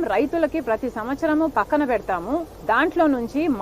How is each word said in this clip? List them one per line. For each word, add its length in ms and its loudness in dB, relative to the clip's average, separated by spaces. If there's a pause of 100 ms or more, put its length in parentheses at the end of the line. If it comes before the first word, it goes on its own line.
రైతులకి 560 0
ప్రతి 300 -2
సంవత్సరము 560 0 (120)
పక్కన 260 2
పెడతాము, 520 -2 (300)
దాంట్లో 400 4
నుంచి 360 0 (200)